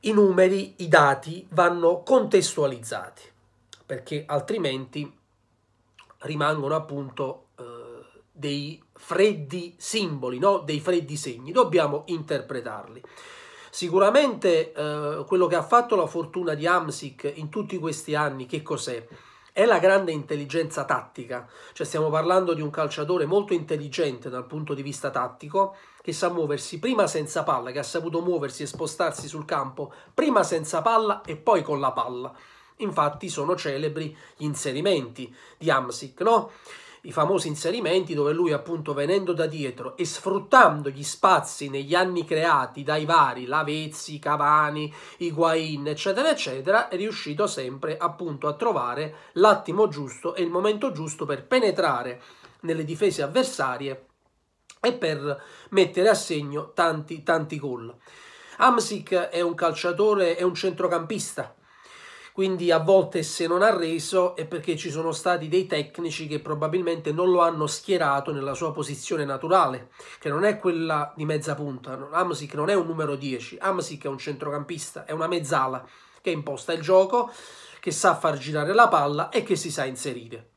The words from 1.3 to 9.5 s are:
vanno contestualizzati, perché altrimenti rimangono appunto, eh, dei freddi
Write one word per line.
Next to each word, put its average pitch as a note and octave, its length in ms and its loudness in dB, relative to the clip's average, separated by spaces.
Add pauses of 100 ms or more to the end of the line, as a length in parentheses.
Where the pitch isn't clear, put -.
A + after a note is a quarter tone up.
vanno F3 540 4
contestualizzati, C#3+ 1200 0 (640)
perché C#3+ 400 -8
altrimenti C#3+ 840 -4 (1080)
rimangono D3 560 -2
appunto, C#3 720 -6 (100)
eh, B2+ 60 -16 (680)
dei C#3+ 480 -8 (140)
freddi F3 840 0